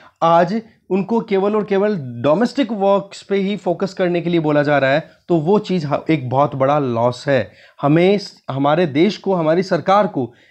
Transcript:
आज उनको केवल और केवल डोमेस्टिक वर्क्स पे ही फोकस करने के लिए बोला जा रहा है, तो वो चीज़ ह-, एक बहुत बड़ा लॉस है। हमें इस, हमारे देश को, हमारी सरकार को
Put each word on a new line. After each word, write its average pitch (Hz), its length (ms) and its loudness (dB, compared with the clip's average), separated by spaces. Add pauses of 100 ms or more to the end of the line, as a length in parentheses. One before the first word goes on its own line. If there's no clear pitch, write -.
(240)
आज 175 360 4 (300)
उनको 196 300 0
केवल 196 360 0
और 208 80 -2
केवल 196 320 0 (260)
डोमेस्टिक 214 500 0
वर्क्स 196 500 -2
पे 196 140 -4
ही 196 200 -2
फोकस 185 380 -4
करने 175 260 0
के 170 100 -4
लिए 170 100 2
बोला 151 220 2
जा 143 160 2
रहा 135 120 2
है, 156 180 0 (200)
तो 175 80 2
वो 170 220 2
चीज़ 180 280 -2
ह-, 143 140 -2 (100)
एक 135 200 0
बहुत 143 240 0
बड़ा 139 240 0
लॉस 123 500 -2
है। 120 220 0 (300)
हमें 170 340 4
इस, 185 160 -6 (200)
हमारे 143 380 0
देश 160 280 0
को, 190 180 -4
हमारी 165 280 0
सरकार 190 440 0
को 123 260 -6 (180)